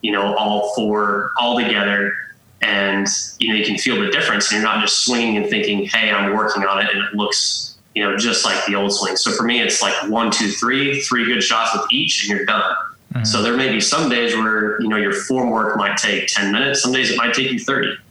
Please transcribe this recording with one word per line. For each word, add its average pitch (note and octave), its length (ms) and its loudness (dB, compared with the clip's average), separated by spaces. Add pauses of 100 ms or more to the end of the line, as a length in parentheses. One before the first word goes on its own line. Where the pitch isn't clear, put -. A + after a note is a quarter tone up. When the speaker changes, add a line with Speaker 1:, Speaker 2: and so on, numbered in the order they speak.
Speaker 1:
you G#2 100 0
know, G2+ 240 2
all G#2 380 0
four, G#2 640 0
all A#2+ 200 2
together. G2+ 540 0 (500)
And, G2 440 0 (320)
you A2+ 100 0
know, A2 60 2
you G#2+ 100 0
can G#2 140 -2
feel A2 240 0
the G2 80 -2
difference, - 400 0
and G#2+ 100 0
you're G#2+ 100 2
not G#2+ 120 0
just - 220 0
swinging A#2 340 2
and G2+ 100 0
thinking, G2+ 380 0
"Hey, A2 240 0
I'm G2+ 240 0
working G#2 300 0
on G2 160 2
it," G#2 140 0
and G2+ 100 -2
it G#2 100 -6
looks, - 640 -2 (180)
you G#2+ 100 0
know, G2 140 0
just A2 260 0
like F#2+ 220 0
the G2+ 80 0
old G2+ 200 2
swing. F#2 220 -2
So - 160 0
for A2+ 120 0
me, A#2+ 180 2
it's - 180 0
like G2 140 0 (160)
one, A2+ 200 2
two, G#2 200 0
three, C#3 500 0
three B2 240 0
good A#2 180 0
shots A2+ 320 2
with - 160 -2
each, C3+ 380 0
and G2+ 80 0
you're G2+ 100 -2
done. G2+ 280 0 (400)
Speaker 2:
Mm-hmm. A#2 100 -2
Speaker 1:
So A2 180 0
there A#2 140 2
may C3 160 0
be A2 80 0
some D3 280 0
days A#2 280 2
where, G#2+ 440 0
you A#2 80 0
know, A2 80 2
your G#2 160 2
form B2 380 0
work G#2+ 260 0
might G2+ 200 0
take G2+ 320 0
ten G2+ 240 0
minutes. C3+ 300 0
Some C3 100 2
days B2+ 180 2
it A#2 80 0
might A#2 160 2
take C3 160 0
you A#2+ 80 -2
thirty. - 340 -2 (180)